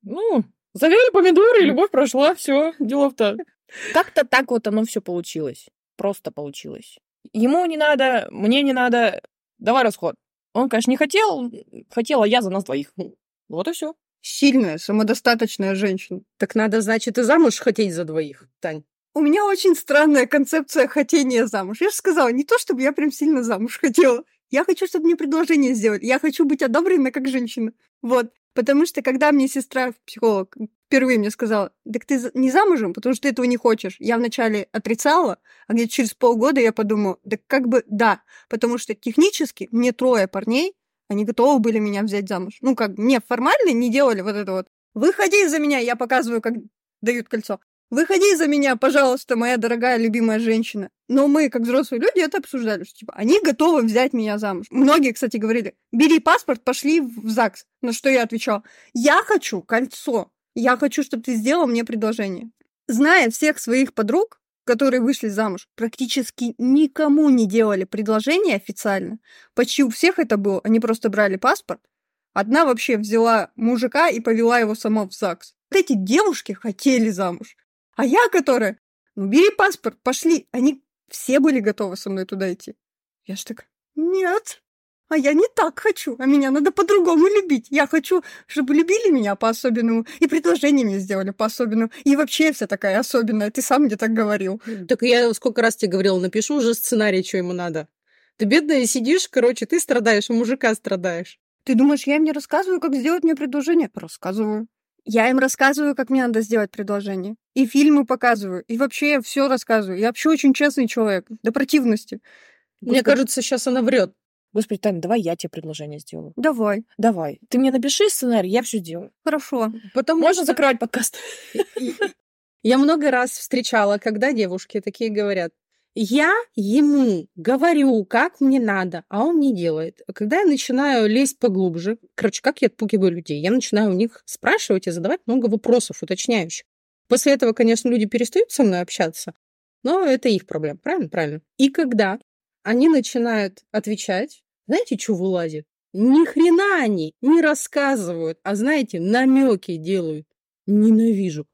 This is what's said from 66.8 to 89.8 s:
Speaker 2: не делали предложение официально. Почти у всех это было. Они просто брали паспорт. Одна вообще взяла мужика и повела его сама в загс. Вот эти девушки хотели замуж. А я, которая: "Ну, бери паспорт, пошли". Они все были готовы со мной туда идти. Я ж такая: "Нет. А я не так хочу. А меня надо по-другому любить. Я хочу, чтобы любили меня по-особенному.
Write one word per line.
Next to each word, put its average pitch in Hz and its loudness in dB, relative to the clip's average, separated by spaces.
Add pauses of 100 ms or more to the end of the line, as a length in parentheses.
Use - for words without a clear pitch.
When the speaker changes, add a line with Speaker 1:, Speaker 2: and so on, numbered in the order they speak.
Speaker 2:
не 240 4
делали 202 0
предложение 220 0
официально. 196 -6 (380)
Почти 247 0
у 240 -2
всех 349 0
это 226 0
было. 196 -2
Они 220 2
просто 226 -2
брали 202 0
паспорт. 254 -2 (540)
Одна 247 2
вообще 240 0
взяла 220 2
мужика 247 0
и 226 -4
повела 233 2
его 220 0
сама 214 -2
в - -18
загс. - -6 (180)
Вот 392 4
эти 359 2
девушки 247 0
хотели 226 0
замуж. 180 -8 (400)
А - 0
я, 392 4
которая: 240 0 (380)
"Ну, 196 -6
бери 320 6
паспорт, 381 -2
пошли". 320 0
Они 269 -2 (260)
все - -2
были 269 2
готовы 202 -4
со - -12
мной 190 -6
туда 190 -6
идти. - -16 (500)
Я 196 -10
ж - -14
такая: - -16 (280)
"Нет. 359 -2 (480)
А 311 0
я 277 2
не 370 2
так - -2
хочу. 311 -4
А 262 -4
меня 277 4
надо 294 2
по-другому 349 4
любить. 381 0
Я 277 2
хочу, 320 0 (240)
чтобы 285 -2
любили 381 2
меня 214 2
по-особенному. 226 0 (140)